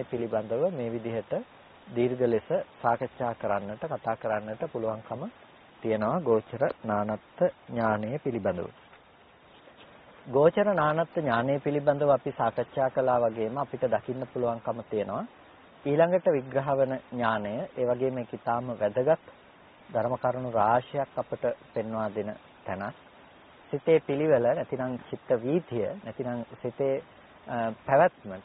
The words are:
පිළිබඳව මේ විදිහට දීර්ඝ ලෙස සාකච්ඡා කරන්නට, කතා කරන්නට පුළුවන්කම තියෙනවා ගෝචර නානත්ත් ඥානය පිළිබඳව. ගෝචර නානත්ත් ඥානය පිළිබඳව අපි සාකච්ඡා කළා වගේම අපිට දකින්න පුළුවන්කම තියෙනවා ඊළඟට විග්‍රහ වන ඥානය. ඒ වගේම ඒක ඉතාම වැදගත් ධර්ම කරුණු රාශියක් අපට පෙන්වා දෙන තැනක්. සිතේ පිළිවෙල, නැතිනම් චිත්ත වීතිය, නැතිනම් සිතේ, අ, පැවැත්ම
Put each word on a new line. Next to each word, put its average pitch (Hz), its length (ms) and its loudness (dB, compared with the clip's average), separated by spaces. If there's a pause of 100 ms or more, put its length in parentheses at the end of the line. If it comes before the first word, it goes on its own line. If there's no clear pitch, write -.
පිළිබඳව 113 680 -2
මේ 123 200 -4
විදිහට 113 420 -4 (540)
දීර්ඝ 123 360 0
ලෙස 117 260 2 (260)
සාකච්ඡා 120 600 0
කරන්නට, 101 480 -4
කතා 131 320 -4
කරන්නට 107 520 -4
පුළුවන්කම 113 540 -6 (580)
තියෙනවා 110 400 0
ගෝචර 117 440 0 (180)
නානත්ත් 104 580 -4 (260)
ඥානය 113 540 0
පිළිබඳව. 95 500 -2 (1600)
ගෝචර 160 460 4
නානත්ත් 160 420 0
ඥානය 135 440 0
පිළිබඳව 143 520 2
අපි 135 220 2
සාකච්ඡා 123 560 0
කළා 127 320 2
වගේම 113 360 0
අපිට 135 300 -4
දකින්න 120 400 -4
පුළුවන්කම 117 580 -4
තියෙනවා 104 400 -4 (580)
ඊළඟට 165 440 4
විග්‍රහ 135 420 0
වන 135 240 2 (120)
ඥානය. 113 480 -2 (180)
ඒ 127 140 -2
වගේම 127 320 0
ඒක 120 160 -8
ඉතාම 120 400 -2
වැදගත් 117 500 0 (640)
ධර්ම 120 260 -2
කරුණු 123 360 -2
රාශියක් 120 600 2
අපට - 300 -6 (260)
පෙන්වා 110 400 -4
දෙන 104 260 -6 (260)
තැනක්. 101 340 -8 (760)
සිතේ 160 280 4
පිළිවෙල, 143 460 2
නැතිනම් 127 560 -2
චිත්ත - 340 -10
වීතිය, 120 520 -2 (120)
නැතිනම් 120 460 -6 (100)
සිතේ, 135 480 -2 (440)
අ, 117 320 -2
පැවැත්ම 139 520 4 (140)